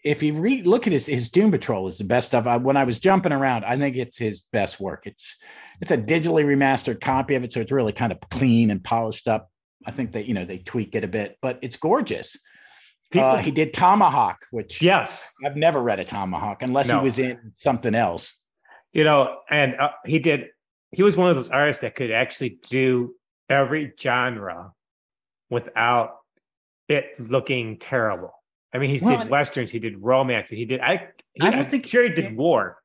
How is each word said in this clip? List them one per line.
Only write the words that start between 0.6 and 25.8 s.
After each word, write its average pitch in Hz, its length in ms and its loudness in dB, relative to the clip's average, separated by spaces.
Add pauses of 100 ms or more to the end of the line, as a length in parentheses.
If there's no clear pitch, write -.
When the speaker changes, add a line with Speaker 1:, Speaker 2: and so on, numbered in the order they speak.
Speaker 1:
look 226 200 4
at 185 60 2
his, 135 140 0
his 127 220 -4
Doom 208 220 4
Patrol 107 380 -2
is 90 100 -10
the 104 60 -6
best 120 240 0
stuff. 120 180 2
I, 120 100 2
when 135 220 2
I 135 60 4
was 120 140 -2
jumping 185 340 2
around, 131 320 0
I 120 120 -2
think 139 200 -2
it's 123 200 -6
his 110 240 -6
best - 400 -4
work. 95 260 -8
It's, - 300 -14 (460)
it's - 80 -8
a 143 80 4
digitally 156 460 2
remastered 135 580 2
copy 135 320 0
of 123 100 -2
it, 113 80 -12
so 120 80 -4
it's 110 120 -4
really 120 200 0
kind 113 200 -2
of 87 80 -10 (100)
clean 117 400 4
and 95 120 -2
polished 113 460 -4
up. 92 220 -2 (340)
I 104 60 -10
think 123 220 -8
that, 107 140 -8
you 123 80 -4
know, 92 120 -4
they 90 120 -12
tweak 101 360 -6
it 110 100 -2
a 95 40 -8
bit, 101 340 -6
but 127 180 -6
it's 120 160 -12
gorgeous. - 600 -2 (760)
Speaker 2:
People 131 180 6
Speaker 1:
Uh, 131 80 4
he 165 140 -2
did 156 200 0
Tomahawk, 175 760 4
which 113 320 -6
Speaker 2:
Yes. 175 460 0 (160)
Speaker 1:
I've 143 120 -4
never 151 240 2
read 107 200 0
a 87 40 -6
Tomahawk 98 580 -6
unless 127 260 0
he 120 80 2
Speaker 2:
No. 135 80 2
Speaker 1:
was 127 160 0
in 120 340 -6
something 120 400 -2
else. 90 420 -2 (560)
Speaker 2:
You 156 120 2
know, 147 340 4 (100)
and, 135 280 0
uh, 139 140 0 (140)
he 151 140 0
did, 143 300 0 (420)
he 190 140 2
was 196 120 6
one 180 140 4
of 156 60 4
those 127 140 -4
artists 143 320 0
that 113 120 -8
could 120 160 -4
actually 120 480 -2 (100)
do 127 460 0 (340)
every 139 520 0
genre 104 720 -4 (800)
without 120 680 0 (720)